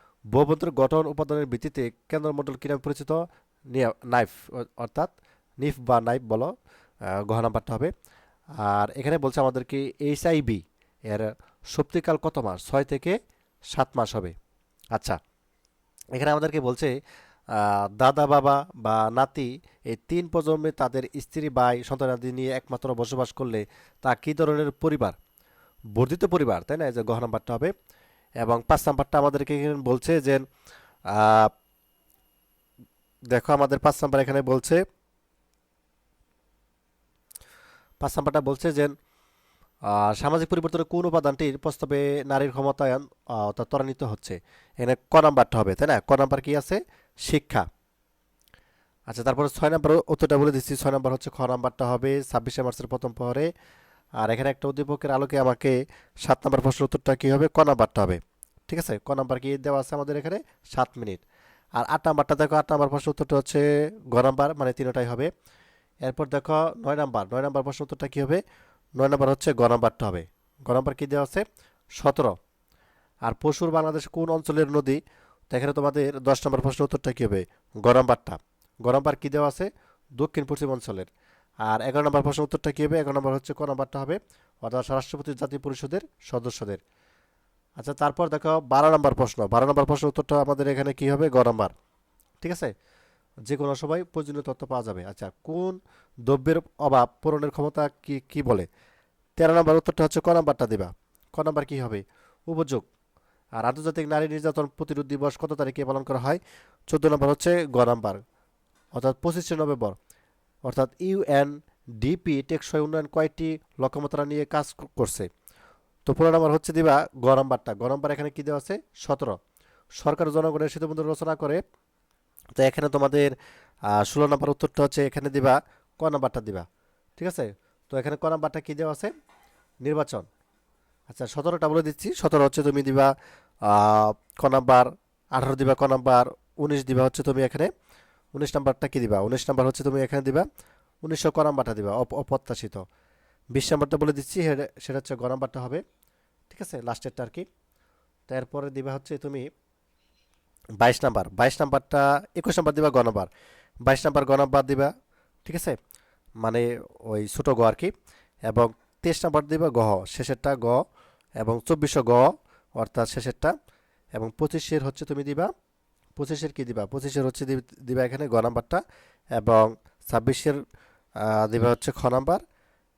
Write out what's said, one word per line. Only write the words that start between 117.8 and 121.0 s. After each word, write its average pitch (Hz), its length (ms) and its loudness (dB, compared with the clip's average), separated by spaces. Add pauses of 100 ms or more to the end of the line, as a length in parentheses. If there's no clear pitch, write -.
নাম্বার 143 220 -2
এখানে 147 200 -6
কী 147 120 -10
দেওয়া 147 160 -4
আছে? 196 220 -8 (140)
সতেরো। 123 440 -4 (520)
সরকার - 400 -2
জনগণের 156 380 0
সেতু 156 200 -6
বন্ধন 156 180 -6